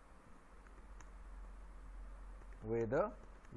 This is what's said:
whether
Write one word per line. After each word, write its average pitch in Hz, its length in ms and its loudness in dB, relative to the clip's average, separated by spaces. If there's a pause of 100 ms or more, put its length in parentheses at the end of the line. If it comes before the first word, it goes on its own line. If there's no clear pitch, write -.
(2750)
whether 117 480 8 (460)